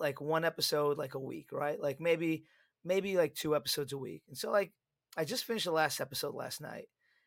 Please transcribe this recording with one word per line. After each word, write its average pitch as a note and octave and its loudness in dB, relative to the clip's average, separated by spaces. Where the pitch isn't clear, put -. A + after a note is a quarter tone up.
like, C#3+ 0
one D#3 2
episode, D3 2
like, C#3 -6
a C#3 -6
week, C3 -8
right? C#3+ -2
Like, C#3+ -2
maybe, D#3+ 2
maybe, F#3+ 0
like, D#3+ 4
two D3+ 2
episodes C#3+ -2
a C#3 -6
week. C3 -10
And B2 -14
so, - -4
like, G3+ 2
I E3 0
just G#3 -2
finished A3 -2
the - 0
last D#3 2
episode C#3 -4
last C3 -8
night, - -12